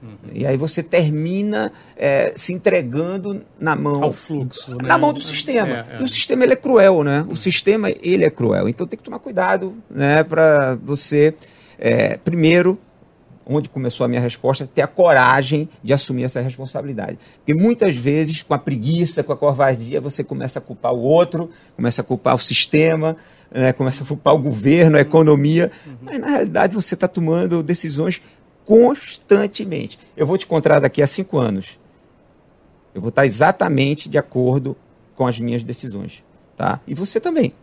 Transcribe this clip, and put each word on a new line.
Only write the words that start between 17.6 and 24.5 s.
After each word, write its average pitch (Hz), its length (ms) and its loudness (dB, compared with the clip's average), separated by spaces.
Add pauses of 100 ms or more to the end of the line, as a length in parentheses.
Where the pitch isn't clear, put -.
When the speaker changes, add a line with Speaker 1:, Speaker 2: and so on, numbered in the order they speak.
Speaker 2:
vezes, 151 460 -2
com - 140 -4
a - 40 -2
preguiça, 151 640 -2
com 151 100 -4
a 131 40 -6
covardia, 135 640 0
você 139 220 -8
começa 131 340 -8
a 127 60 -10
culpar 120 300 -6
o 120 60 -4
outro, 170 520 2 (240)
começa 120 260 -2
a - 20 -4
culpar 127 300 0
o 127 60 0
sistema, 160 760 0 (360)
né, 131 200 2
começa 135 320 -4
a 131 40 -14
culpar 147 260 2
o 156 60 4
governo, 147 580 4